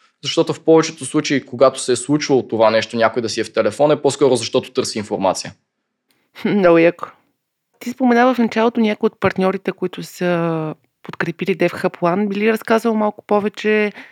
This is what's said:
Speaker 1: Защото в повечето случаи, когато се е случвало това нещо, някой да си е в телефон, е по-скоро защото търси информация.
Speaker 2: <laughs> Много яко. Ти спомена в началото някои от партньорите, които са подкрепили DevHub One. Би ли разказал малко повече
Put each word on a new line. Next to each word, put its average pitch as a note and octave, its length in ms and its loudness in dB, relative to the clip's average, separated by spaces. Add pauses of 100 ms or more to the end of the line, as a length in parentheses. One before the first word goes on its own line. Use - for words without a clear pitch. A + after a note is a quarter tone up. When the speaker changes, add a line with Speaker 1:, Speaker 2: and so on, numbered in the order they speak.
(220)
Speaker 1:
Защото D3+ 300 -2
в D3 80 -8
повечето D#3+ 440 2
случаи, D3 420 -4
когато C3 340 2
се - 120 -2
е B2 40 2
случвало C#3+ 520 0
това A2 220 2
нещо, A2 260 -2
някой A2+ 260 0
да A2+ 60 -6
си A2 120 -4
е G#2+ 40 -2
в - 80 -10
телефон, A2 380 0
е D3 120 0
по-скоро C3 340 2
защото A#2 360 -4
търси A2+ 260 -4
информация. F#2+ 560 -2 (500)
Speaker 2:
<laughs> - 400 -20
Много F3+ 340 4
яко. E3 280 2 (720)
Ти - 120 -10
спомена B3 440 2
в - 40 -2
началото A3+ 420 0
някои G#3+ 260 0
от - 140 -4
партньорите, F#3+ 520 -2
които F3+ 300 -8
са E3 720 -4 (280)
подкрепили F3 540 -6
DevHub F3 400 -2
One. F#3 320 0
Би G3 80 -4
ли G#3+ 160 0
разказал A3 420 -2
малко G#3+ 320 -2
повече G#3 640 -2 (200)